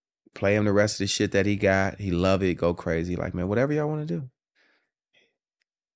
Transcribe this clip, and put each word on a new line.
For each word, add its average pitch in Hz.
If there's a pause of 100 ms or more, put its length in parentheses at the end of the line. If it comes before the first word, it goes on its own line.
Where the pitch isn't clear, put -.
(360)
play 98
him 107
the 104
rest 104
of -
the 98
shit 101
that 98
he 101
got. 95
He 98
love 92
it, 92
go 87
crazy. 85
Like, 85
"Man, 90
whatever 123
y'all 151
wanna 151
do." 156 (1700)